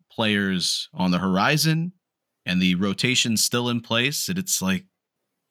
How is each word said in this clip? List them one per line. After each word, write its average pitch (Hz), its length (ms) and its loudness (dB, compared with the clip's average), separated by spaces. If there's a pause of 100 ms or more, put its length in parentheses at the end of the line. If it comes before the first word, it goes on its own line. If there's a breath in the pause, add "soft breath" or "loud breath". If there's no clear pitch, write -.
(100)
players 101 840 0
on 92 180 0
the 87 80 2
horizon 147 760 2 (540)
and 90 140 0
the 92 140 4
rotation 107 600 0
still 120 320 0
in 120 120 -2
place, 120 460 -2
that 185 120 -4
it's 190 240 -2
like, 190 220 0 (680)